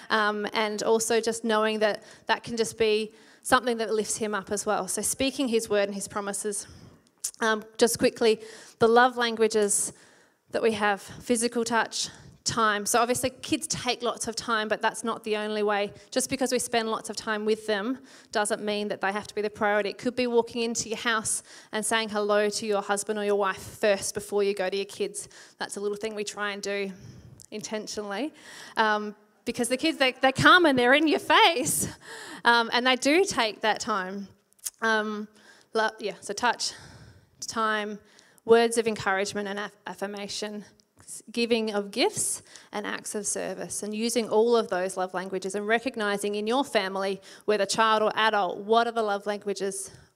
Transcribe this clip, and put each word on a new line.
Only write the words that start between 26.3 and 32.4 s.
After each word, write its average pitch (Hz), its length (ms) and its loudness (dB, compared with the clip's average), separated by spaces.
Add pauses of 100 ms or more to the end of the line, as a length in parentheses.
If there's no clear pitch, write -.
and 196 100 -10
do 202 280 -4 (600)
intentionally. 214 840 -8 (440)
Um, 214 380 2 (300)
because 240 240 -2
the 254 80 0
kids, 294 220 0
they, 254 140 4 (100)
they 262 100 6
come 330 340 8
and 269 120 4
they're 247 160 6
in 302 120 4
your 285 140 2
face, 330 680 4 (560)